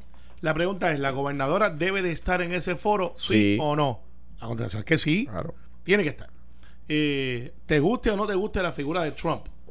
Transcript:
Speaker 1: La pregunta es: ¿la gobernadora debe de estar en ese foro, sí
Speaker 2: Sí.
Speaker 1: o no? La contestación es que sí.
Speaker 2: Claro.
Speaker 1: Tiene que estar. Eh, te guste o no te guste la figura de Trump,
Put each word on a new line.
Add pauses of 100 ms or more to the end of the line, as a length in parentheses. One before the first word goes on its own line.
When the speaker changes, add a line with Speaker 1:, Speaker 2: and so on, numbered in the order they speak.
(400)
Speaker 1:
La
pregunta
es:
¿la
gobernadora
debe
de
estar
en
ese
foro,
sí
Speaker 2:
Sí.
Speaker 1:
o
no? (400)
La
contestación
es
que
sí.
Speaker 2:
Claro. (300)
Speaker 1:
Tiene
que
estar. (600)
Eh, (100)
te
guste
o
no
te
guste
la
figura
de
Trump, (280)